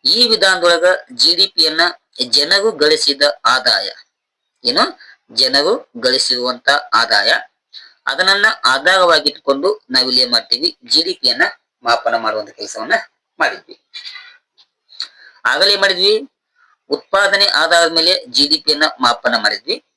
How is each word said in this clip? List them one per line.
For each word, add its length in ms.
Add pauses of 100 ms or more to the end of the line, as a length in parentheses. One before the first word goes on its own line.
ಈ 220
ವಿಧಾನದೊಳಗ 580 (260)
ಜಿ 240
ಡಿ 120
ಪಿಯನ್ನ 340 (480)
ಜನರು 420
ಗಳಿಸಿದ 500 (240)
ಆದಾಯ, 460 (720)
ಏನು, 360 (320)
ಜನರು 680
ಗಳಿಸಿರುವಂತ 720 (240)
ಆದಾಯ, 400 (760)
ಅದನ್ನ 380 (200)
ಆಧಾರವಾಗಿಟ್ಕೊಂಡು 1200
ನಾವಿಲ್ಲಿ 320
ಏನ್ 100
ಮಾಡ್ತೀವಿ, 540
ಜಿ 180
ಡಿ 100
ಪಿಯನ್ನ 300 (400)
ಮಾಪನ 340
ಮಾಡುವಂತ 320
ಕೆಲಸವನ್ನ 440 (460)
ಮಾಡಿದ್ವಿ. 420 (1600)
ಆಗಲೇ 300
ಮಾಡಿದ್ವಿ, 540 (600)
ಉತ್ಪಾದನೆ 580
ಆಧಾರದ 440
ಮೇಲೆ 340
ಜಿ 220
ಡಿ 100
ಪಿಯನ್ನ 260 (160)
ಮಾಪನ 380
ಮಾಡಿದ್ವಿ 480 (120)